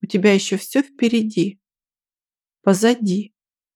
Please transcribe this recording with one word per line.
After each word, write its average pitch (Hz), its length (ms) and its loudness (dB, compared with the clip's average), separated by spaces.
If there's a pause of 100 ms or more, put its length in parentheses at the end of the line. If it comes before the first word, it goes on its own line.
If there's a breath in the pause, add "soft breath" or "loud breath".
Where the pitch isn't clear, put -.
«У - 40 -10
тебя 202 280 2
еще 196 240 0
все - 240 -2
впереди». 220 800 -2 (1000)
Позади. 202 720 0 (420)